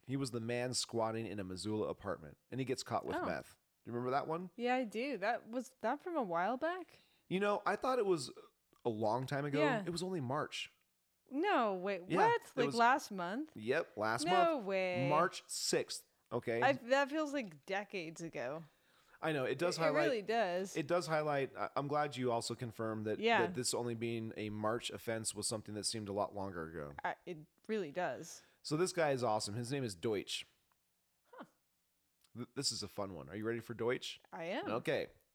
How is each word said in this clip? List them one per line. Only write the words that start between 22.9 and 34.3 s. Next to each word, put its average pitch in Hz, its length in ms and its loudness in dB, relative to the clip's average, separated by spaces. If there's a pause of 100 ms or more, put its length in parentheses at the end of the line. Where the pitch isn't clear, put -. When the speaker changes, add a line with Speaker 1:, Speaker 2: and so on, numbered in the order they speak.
Speaker 1:
that, 107 140 0
Speaker 2:
Yeah. 220 220 4
Speaker 1:
that 175 120 0
this 120 200 0
only 120 200 0
being 113 440 -4
a 107 120 -2
March 107 400 0
offense 113 460 -4
was 101 120 -4
something 107 280 -4
that 101 100 -4
seemed 107 240 -4
a 101 40 -2
lot 101 220 0
longer 92 320 -4
ago. 76 260 -8 (100)
Speaker 2:
I, 175 120 -2 (100)
it 170 120 -8 (300)
really 202 240 -4
does. 156 500 -6 (220)
Speaker 1:
So - 120 -2
this 175 180 2
guy 156 180 4
is 127 120 2
awesome. 110 320 2
His 120 160 -4
name 139 120 0
is 110 100 -2
Deutsch. 95 520 -2 (880)
Speaker 2:
Huh. 480 100 -16 (920)
Speaker 1:
Th-, 117 200 -8
this 139 160 0
is 107 100 -6
a 101 60 -8
fun 98 260 -6
one. 71 160 -10
Are 87 60 -10
you 107 100 -6
ready 117 140 0
for 117 140 -10
Deutsch? 117 460 -2 (140)